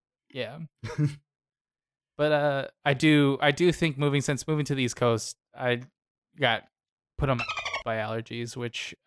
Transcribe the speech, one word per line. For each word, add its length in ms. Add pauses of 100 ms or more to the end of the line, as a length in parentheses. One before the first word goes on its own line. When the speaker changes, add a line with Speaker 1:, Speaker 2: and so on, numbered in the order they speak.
(340)
Speaker 1:
Yeah. 260 (240)
Speaker 2:
<laughs> 220 (1120)
Speaker 1:
But, 160
uh, 340 (160)
I 120
do, 460
I 100
do 200
think 260
moving, 220
since 260
moving 200
to 100
the 80
East 140
Coast, 400 (200)
I 260 (540)
got 260 (540)
put 120
on 80
my 80 (400)
by 100
allergies, 640
which 360 (140)